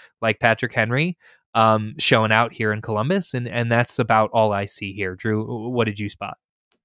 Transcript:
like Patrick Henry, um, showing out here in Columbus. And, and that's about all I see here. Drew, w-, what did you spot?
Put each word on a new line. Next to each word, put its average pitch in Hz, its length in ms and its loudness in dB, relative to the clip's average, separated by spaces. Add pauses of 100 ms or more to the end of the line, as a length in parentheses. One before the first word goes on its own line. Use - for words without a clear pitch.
(200)
like 110 200 -2
Patrick 117 320 2
Henry, 127 440 0 (380)
um, 110 440 2
showing 110 340 2
out 113 200 2
here 107 200 -2
in 107 100 -6
Columbus. 135 520 -2
And, 123 120 -4
and 117 240 -4
that's 120 300 0
about 110 320 4
all 110 200 4
I 101 120 0
see 101 280 -8
here. 95 220 -6
Drew, 107 280 -2
w-, 113 260 -8
what 123 160 0
did 104 160 -2
you 104 80 -4
spot? - 300 -10 (460)